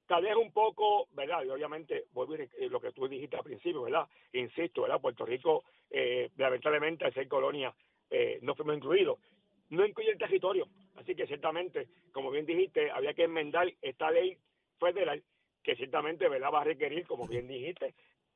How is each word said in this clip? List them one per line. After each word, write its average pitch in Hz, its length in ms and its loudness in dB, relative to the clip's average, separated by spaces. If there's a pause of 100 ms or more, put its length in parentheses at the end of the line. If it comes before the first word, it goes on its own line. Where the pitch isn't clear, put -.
tal 175 160 4
vez 214 100 0
un 220 160 2
poco, 208 640 2
¿verdad? 147 320 -2
Y 131 60 -4
obviamente, 147 600 -6
vuelvo 127 240 -4
y 156 40 -6
re-, 131 200 -10
eh, 127 100 -2
lo 120 120 -2
que 117 100 -6
tú 131 160 -4
dijiste 135 300 -8
al - 80 -6
principio, 143 380 -6
¿verdad? 143 260 0 (240)
Insisto, 123 500 -2
¿verdad? 131 180 0
Puerto 127 240 -2
Rico, 131 380 2 (280)
eh, 127 480 0
lamentablemente, 147 680 0
al 135 100 0
ser 135 140 -4
colonia, 135 440 0 (380)
eh, 120 320 2
no 135 140 -2
fuimos 151 180 -2
incluidos. 151 460 2 (480)
No - 180 4
incluye 440 240 -2
el 185 80 -2
territorio. 381 480 2 (300)
Así - 180 -8
que 165 140 -4
ciertamente, 156 600 -4 (220)
como 135 220 -4
bien 151 120 -2
dijiste, 165 460 2
había 139 240 -2
que 170 100 4
enmendar 160 560 0
esta 156 300 -2
ley - 260 2 (440)
federal 170 420 0 (400)
que 139 140 0
ciertamente, 151 520 0
¿verdad?, 139 240 0
va 151 100 4
a - 20 -4
requerir, 151 420 -2
como 123 220 -6
bien 120 180 -4
dijiste, 135 480 -8 (420)